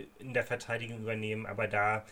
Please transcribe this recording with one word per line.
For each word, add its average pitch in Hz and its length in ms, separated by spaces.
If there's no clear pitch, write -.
in 131 140
der 117 120
Verteidigung 117 560
übernehmen, 110 440
aber 104 240
da, 107 420